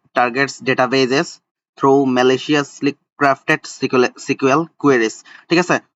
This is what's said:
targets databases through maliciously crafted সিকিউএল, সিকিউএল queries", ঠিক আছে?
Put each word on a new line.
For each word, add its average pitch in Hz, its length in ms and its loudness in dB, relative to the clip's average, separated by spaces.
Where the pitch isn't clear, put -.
targets 123 480 -2
databases 131 680 0
through 139 280 4
maliciously 131 840 0
crafted 143 500 -2
সিকিউএল, 131 380 -2
সিকিউএল 135 440 -2
queries", 120 360 0
ঠিক 170 100 2
আছে? 175 160 0